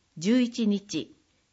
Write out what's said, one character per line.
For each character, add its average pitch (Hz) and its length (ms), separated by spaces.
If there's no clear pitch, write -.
十 226 240
一 233 240
日、 196 500